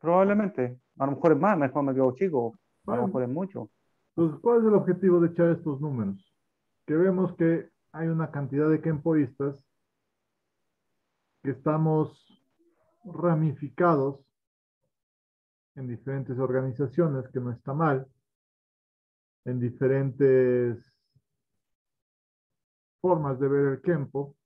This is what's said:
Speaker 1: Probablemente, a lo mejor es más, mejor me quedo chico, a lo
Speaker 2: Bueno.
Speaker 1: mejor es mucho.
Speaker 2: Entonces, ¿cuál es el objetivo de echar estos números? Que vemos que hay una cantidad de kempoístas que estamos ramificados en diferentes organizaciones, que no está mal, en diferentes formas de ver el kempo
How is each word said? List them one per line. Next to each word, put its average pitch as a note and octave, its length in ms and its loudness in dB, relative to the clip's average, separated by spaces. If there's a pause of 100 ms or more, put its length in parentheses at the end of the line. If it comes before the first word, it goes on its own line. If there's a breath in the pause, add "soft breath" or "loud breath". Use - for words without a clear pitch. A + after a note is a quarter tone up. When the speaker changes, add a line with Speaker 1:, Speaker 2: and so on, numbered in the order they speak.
Speaker 1:
Probablemente, F#3 800 0 (180)
a C3+ 80 0
lo C#3 60 0
mejor C#3 200 4
es C#3+ 60 4
más, F#3+ 200 2
mejor C#3+ 240 0
me C3+ 120 -2
quedo B2+ 200 2
chico, B2+ 440 -2 (280)
a G3+ 60 -4
lo A#3+ 100 -2
Speaker 2:
Bueno. G#3 40 0
Speaker 1:
mejor D#3 160 -2
es B2 60 -4
mucho. C3+ 420 -8 (460)
Speaker 2:
Entonces, D#3+ 240 0
¿cuál A#3+ 200 4
es A3 40 2
el G#3+ 100 4
objetivo F3+ 460 2
de E3+ 80 4
echar E3+ 220 2
estos D3 300 -4
números? A2+ 540 -6 (520)
Que D3+ 80 -4
vemos F3+ 420 0
que E3 340 0 (220)
hay D#3+ 160 -6
una D#3+ 220 -4
cantidad C#3+ 380 -2
de D#3 120 2
kempoístas D3 840 -2 (1800)
que C#3 100 -6
estamos D#3 920 -2 (600)
ramificados D#3 1160 0 (1600)
en C3 100 -12
diferentes B2+ 520 -8
organizaciones, C3 880 -2
que - 100 -6
no B2 120 -6
está C3+ 240 -8
mal, C#3+ 320 0 (1400)
en B2+ 160 -4
diferentes B2+ 1300 2 (2000)
formas D3+ 380 0
de C#3 100 0
ver C#3 260 2
el C3 80 -14
kempo C#3+ 520 -4 (120)